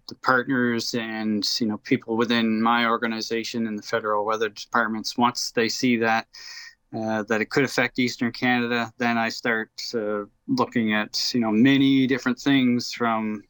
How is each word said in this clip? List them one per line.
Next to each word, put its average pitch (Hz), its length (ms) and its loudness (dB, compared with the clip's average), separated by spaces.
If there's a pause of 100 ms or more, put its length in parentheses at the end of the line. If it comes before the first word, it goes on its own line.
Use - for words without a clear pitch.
the - 80 -14
partners 123 800 0
and, 110 520 -2 (140)
you 117 80 0
know, 107 100 -2
people 117 380 -2
within 113 460 2
my 117 240 2
organization 113 840 -2
and 107 100 -6
the 101 60 -12
federal 107 420 -2
weather 110 220 0
departments, 110 720 -2
once 120 340 0
they 117 160 2
see 120 300 0
that, 113 280 2 (720)
uh, 110 260 -2
that 107 180 0
it 110 80 -4
could 139 160 2
affect 123 340 0
Eastern 120 320 0
Canada, 120 640 0
then 117 200 0
I 113 100 0
start, 113 440 -2 (220)
uh, 104 300 -2 (240)
looking 120 460 0
at, - 400 -2
you 123 80 2
know, 110 100 2
many 135 560 6
different 123 320 0
things 127 540 2
from, 110 560 -2